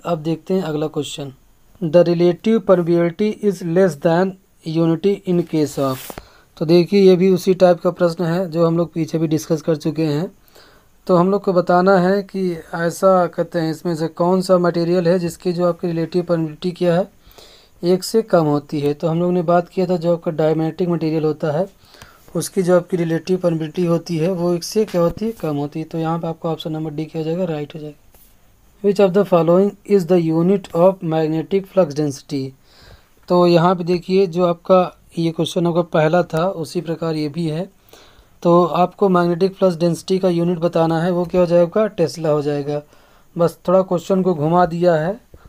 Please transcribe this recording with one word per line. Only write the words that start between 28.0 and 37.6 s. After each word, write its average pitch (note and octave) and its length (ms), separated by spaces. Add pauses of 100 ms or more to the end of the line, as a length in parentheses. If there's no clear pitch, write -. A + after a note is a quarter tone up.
Which G3+ 160
of F#3+ 140
the G3+ 100
following F3 460 (200)
is G3+ 160
the F3+ 140
unit E3+ 480
of F#3 340
magnetic D#3+ 640
flux E3+ 280
density? C#3 540 (800)
तो F3+ 180
यहाँ F3 300
पे E3+ 80
देखिए, F3+ 420
जो F3+ 200
आपका F3 540 (180)
ये E3 120
question E3+ 360
आपका E3+ 160
पहला E3 400
था, E3+ 260
उसी E3+ 320
प्रकार D#3+ 360
ये D3+ 120
भी E3 200
है। E3 220 (720)